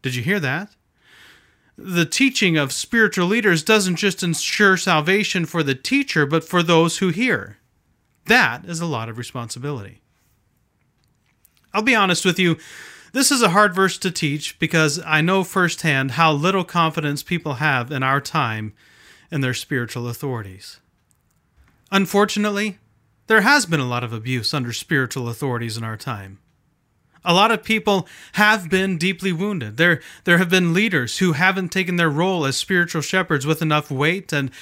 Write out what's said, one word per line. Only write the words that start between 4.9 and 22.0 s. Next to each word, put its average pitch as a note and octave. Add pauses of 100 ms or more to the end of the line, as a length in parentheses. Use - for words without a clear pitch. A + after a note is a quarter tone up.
for E3
the C#3
teacher, B3+
but D#3+
for F3
those E3
who F#3+
hear. D#3+ (680)
That G3
is E3+
a E3+
lot A2+
of A2
responsibility. A#2+ (1700)
I'll G#3+
be B3
honest F#3+
with F#3
you, E3+ (540)
this C4+
is C4
a G#3+
hard G3
verse F#3+
to -
teach D3+
because D#3+
I D#3
know F#3
firsthand D#3+
how D#3+
little F3
confidence D#3
people D#3+
have C3
in C3+
our C3+
time A2 (560)
in C#3
their B2+
spiritual A#2+
authorities. A2+ (1120)
Unfortunately, G3+ (480)